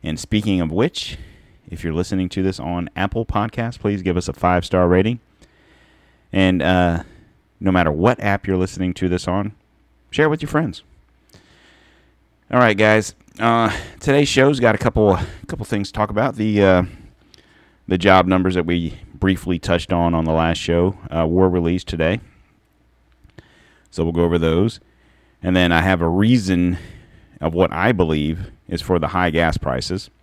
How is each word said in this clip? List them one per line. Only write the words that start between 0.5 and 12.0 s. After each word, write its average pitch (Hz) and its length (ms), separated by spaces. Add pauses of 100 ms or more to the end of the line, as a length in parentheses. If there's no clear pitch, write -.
of 80 100
which, - 480 (500)
if 85 140
you're 82 100
listening 90 360
to 98 120
this 92 200
on 87 340
Apple 110 320
Podcasts, 117 540
please 104 200
give 90 160
us 90 120
a - 40
five-star 90 540
rating. 95 320 (1120)
And, 92 300
uh, 87 400 (560)
no 95 140
matter 87 180
what 90 300
app 98 260
you're 95 100
listening 90 380
to 92 140
this 90 180
on, 98 300 (560)
share 151 140
it - 20
with 156 120
your 147 100
friends. 151 340 (1700)